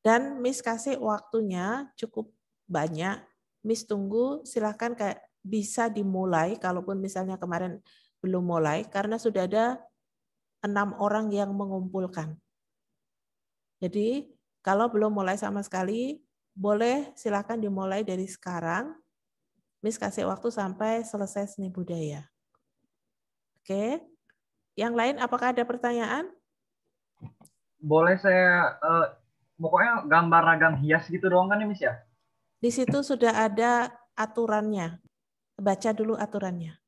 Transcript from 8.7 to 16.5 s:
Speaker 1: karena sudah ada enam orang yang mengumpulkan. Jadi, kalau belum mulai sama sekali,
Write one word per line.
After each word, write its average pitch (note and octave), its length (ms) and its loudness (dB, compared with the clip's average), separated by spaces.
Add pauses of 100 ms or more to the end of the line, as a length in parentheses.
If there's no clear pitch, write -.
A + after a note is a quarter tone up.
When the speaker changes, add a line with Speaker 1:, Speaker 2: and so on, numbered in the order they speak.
Speaker 1:
karena G#3 320 -2
sudah G3+ 260 0
ada A3+ 340 0 (800)
enam G3+ 380 0
orang G#3+ 320 0
yang G3+ 240 -2
mengumpulkan. F#3 800 -4 (1400)
Jadi, G#3+ 500 -2 (360)
kalau G#3 260 4
belum G#3+ 240 2
mulai G3 240 0
sama G3+ 240 -4
sekali, A3 560 -4 (340)